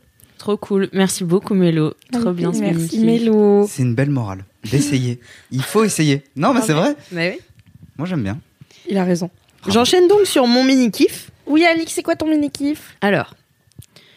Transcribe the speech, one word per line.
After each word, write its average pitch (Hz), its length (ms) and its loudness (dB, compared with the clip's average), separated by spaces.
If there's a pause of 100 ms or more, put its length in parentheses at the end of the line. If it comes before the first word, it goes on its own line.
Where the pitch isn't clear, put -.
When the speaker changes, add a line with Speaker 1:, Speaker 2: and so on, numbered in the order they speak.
(380)
Speaker 1:
Trop 208 180 -4
cool. 196 380 -2
Merci 190 320 0
beaucoup, 190 300 0
Mélo. 165 400 0 (180)
Speaker 2:
Avec 240 100 -2
Speaker 1:
Trop 180 80 0
bien, 175 220 -2
ce 220 60 -2
Speaker 2:
plaisir. 202 160 0
Speaker 1:
mini 165 80 -2
Speaker 3:
Merci, 165 140 -6
Speaker 1:
kiff. 220 80 2
Speaker 3:
Mélo. 214 600 4
Speaker 4:
C'est 170 140 -6
une 123 140 0
belle 139 160 0
morale 98 340 -6 (260)
d'essayer. 135 480 -2 (320)
Il 131 120 -4
faut 214 200 0
essayer. 151 380 0 (140)
Non, 180 180 0
mais 240 80 0
Speaker 1:
Ah - 40 -4
Speaker 4:
c'est 156 80 0
Speaker 1:
ouais. 147 60 2
Speaker 4:
vrai. 285 160 0 (160)
Speaker 1:
Bah 170 100 -6 (120)
oui. 339 60 -14 (580)
Speaker 4:
Moi, 160 100 -6
j'aime 175 140 -4
bien. 95 160 -6 (500)
Speaker 3:
Il 196 120 -4
a 185 40 0
raison. 180 280 -2 (360)
Speaker 1:
J'enchaîne 247 400 4
donc 403 200 4
sur 269 180 2
mon 240 180 4
mini 262 280 2
kiff. - 400 -2 (160)
Speaker 3:
Oui, 311 180 4
Alix, 330 260 0
c'est 349 120 -6
quoi 330 120 -2
ton 320 140 -4
mini 294 220 0
kiff ? - 500 -8
Speaker 1:
Alors, - 320 -2 (840)